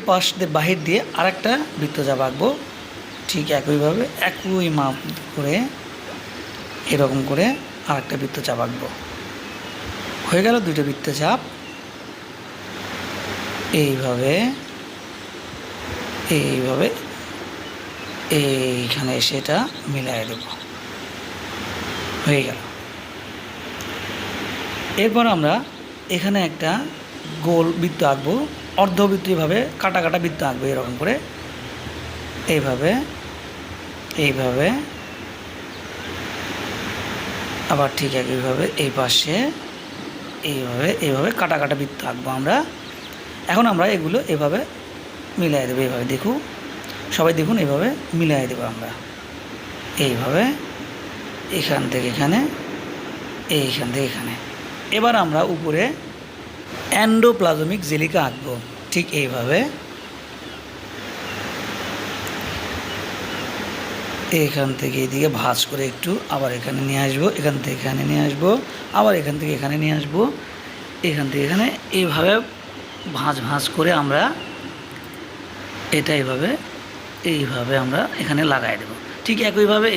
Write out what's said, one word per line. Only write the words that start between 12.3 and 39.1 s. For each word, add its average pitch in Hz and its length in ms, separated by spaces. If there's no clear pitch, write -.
এইভাবে, 135 600
এইভাবে 135 580
এইখানে 131 920
এসে 135 180
এটা 147 200
মিলাই 127 420
দেব। 113 120
হয়ে 147 220
গেল। 123 120
এরপর 226 220
আমরা 156 180
এখানে 190 300
একটা 160 220
গোল 165 240
বৃত্ত 170 220
আঁকবো, 139 300
অর্ধবৃত্ত, 190 500
এইভাবে 170 300
কাটা 185 220
কাটা 170 180
বৃত্ত 165 240
আঁকবো 131 220
এরকম 127 340
করে। 185 140
এইভাবে, 135 440
এইভাবে, 135 500
আবার 143 280
ঠিক 139 140
একইভাবে 127 440
এই 143 180
পাশে 135 400